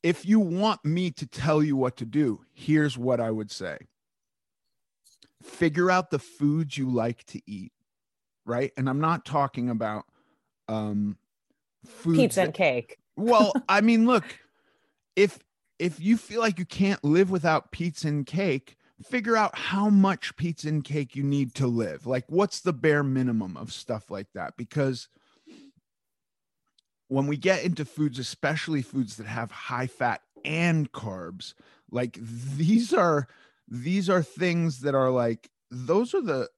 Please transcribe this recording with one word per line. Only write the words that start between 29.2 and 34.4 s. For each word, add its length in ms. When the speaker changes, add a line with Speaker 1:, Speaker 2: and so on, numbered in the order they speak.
Speaker 1:
have 240
high 360
fat 340
and 460
carbs, 640
like, 300
these 720
are, 340
these 420
are 140
things 580